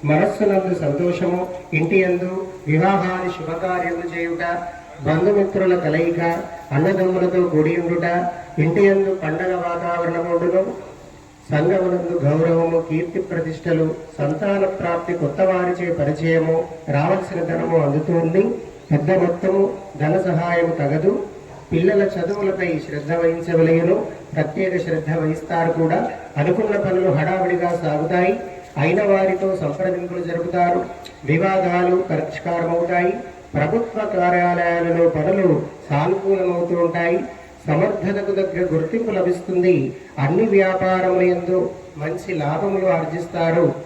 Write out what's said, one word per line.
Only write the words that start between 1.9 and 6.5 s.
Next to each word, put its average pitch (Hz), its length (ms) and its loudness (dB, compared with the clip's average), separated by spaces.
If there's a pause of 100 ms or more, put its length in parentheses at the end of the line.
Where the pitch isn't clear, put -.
యందు 185 440 -2 (200)
వివాహాది 180 640 2
శుభకార్యములు 170 880 -4
చేయుట, 170 240 -4 (640)
బంధుమిత్రుల 185 720 2
కలయిక, 165 420 0 (520)